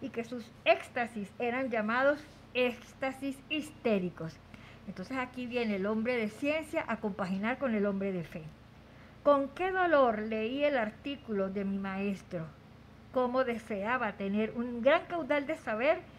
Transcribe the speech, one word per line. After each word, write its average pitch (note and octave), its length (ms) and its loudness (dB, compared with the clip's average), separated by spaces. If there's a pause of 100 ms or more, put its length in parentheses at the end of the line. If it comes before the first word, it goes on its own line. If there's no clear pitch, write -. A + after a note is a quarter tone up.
y C4 80 -8
que A#3 140 -6
sus A#3 280 -10 (140)
éxtasis A#3+ 720 0
eran B3 320 0
llamados B3 520 2 (300)
éxtasis B3+ 840 -2 (120)
histéricos. G3 880 -2 (500)
Entonces G3 300 -8
aquí B3+ 300 -6
viene A3+ 300 0
el F#3+ 100 0
hombre A3 280 0
de A3 140 2
ciencia D4+ 580 -2
a A3+ 100 -2
compaginar G3+ 600 -2
con B3+ 160 0
el G3+ 140 4
hombre G3 240 0
de F3+ 120 -2
fe. D#3 200 -10 (800)
Con C#4 260 6
qué F#4 220 -2
dolor D4 480 6
leí A3 440 -2
el D4 140 4
artículo G#3+ 720 -2
de G3 160 -2
mi G3 140 -2
maestro, F#3+ 640 -4 (640)
cómo B3+ 320 2
deseaba A3+ 680 -2
tener G#3 420 0
un A#3+ 260 -4
gran D#4+ 240 6
caudal D4 400 0
de D#4 100 -2
saber C4+ 440 2 (200)